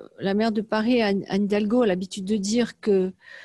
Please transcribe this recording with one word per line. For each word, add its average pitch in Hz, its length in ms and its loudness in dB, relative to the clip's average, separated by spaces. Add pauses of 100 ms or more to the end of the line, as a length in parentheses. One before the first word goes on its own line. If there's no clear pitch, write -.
(200)
la 190 140 -2
maire 220 180 2
de 208 80 -2
Paris, 220 420 0
Anne, 196 280 0
Anne 202 160 0
Hidalgo, 208 360 2
a 233 60 4
l'habitude 185 380 -4
de 208 100 0
dire 220 460 -2
que 185 320 2 (320)